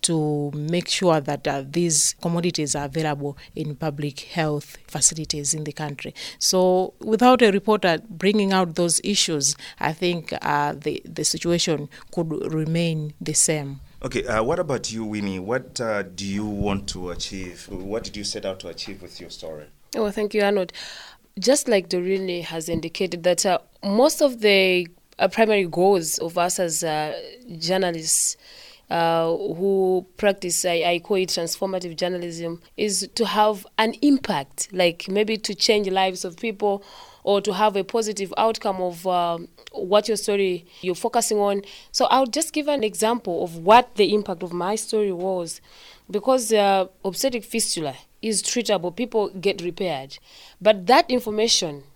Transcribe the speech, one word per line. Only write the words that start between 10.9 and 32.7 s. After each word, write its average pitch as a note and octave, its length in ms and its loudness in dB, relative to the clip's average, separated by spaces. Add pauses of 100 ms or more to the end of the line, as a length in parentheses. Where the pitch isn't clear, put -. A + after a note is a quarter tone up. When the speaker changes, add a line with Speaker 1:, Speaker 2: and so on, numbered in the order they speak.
Speaker 1:
the D#3+ 220 -6
situation E3 640 0 (240)
could E3 160 -2 (240)
remain D#3 680 -2
the D#3 140 -6
same. C#3+ 480 0 (220)
Speaker 2:
Okay, A#2 240 -4
uh, A2 160 2
what D#3+ 160 0
about C3+ 320 -4
you, A2 120 -6
Winnie? G#2 360 -4
What, B2+ 420 -4
uh, G#2+ 220 0
do F#2 200 -10
you G2+ 220 -4
want G2+ 440 -2
to F2+ 200 -8
achieve? F2+ 580 -12
What G2 360 -8
did G2 120 -12
you G#2 80 -10
set G2+ 220 -8
out F#2+ 140 -6
to F#2 80 -14
achieve F#2+ 340 -12
with F2 180 -18
your E2+ 120 -16
story? D#2 340 -14 (300)
Speaker 3:
Oh, G#3+ 160 -2
thank G#3 240 -4
you, G#3 80 2
Arnold. G3+ 280 0 (680)
Just C4+ 280 2
like F#3+ 220 2
Doreen F#3 540 -2
has E3 260 -8
indicated E3+ 540 -4
that, F3 200 4
uh, F#3 140 4 (260)
most A#3+ 380 4
of B3 200 2
the, F#3+ 460 6 (300)
uh, F#3+ 120 2
primary G#3+ 360 4
goals F3 540 2
of E3+ 180 -4
us F3+ 220 0
as, E3+ 240 -2
uh, D3+ 360 -2 (380)
journalists, E3+ 800 0 (540)
uh, E3 440 2
who F#3 680 0 (100)
practice, G3 480 0
I, E3+ 200 2
I F3 160 2
call F#3+ 180 0
it F#3 120 0
transformative F3+ 680 -4
journalism, E3+ 640 -6 (160)